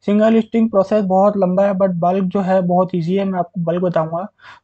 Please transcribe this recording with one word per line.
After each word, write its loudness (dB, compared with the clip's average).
सिंगल 2
लिस्टिंग 0
प्रोसेस 0
बहुत 2
लंबा 2
है, 0
but 0
बल्क 0
जो -2
है 0
बहुत 0
ईजी -2
है। -2
मैं -4
आपको -6
बल्क -2
बताऊंगा -4